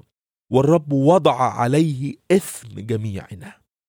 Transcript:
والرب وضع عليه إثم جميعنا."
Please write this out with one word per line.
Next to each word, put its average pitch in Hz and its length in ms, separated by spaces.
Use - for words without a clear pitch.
والرب 143 420
وضع 143 420
عليه 131 800
إثم 113 480
جميعنا." 107 840